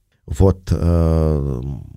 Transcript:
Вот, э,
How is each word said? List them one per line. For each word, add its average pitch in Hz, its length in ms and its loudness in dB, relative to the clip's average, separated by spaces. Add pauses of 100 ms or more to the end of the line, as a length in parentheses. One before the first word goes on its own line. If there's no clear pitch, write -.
(280)
Вот, 95 440 0
э, 80 920 0 (340)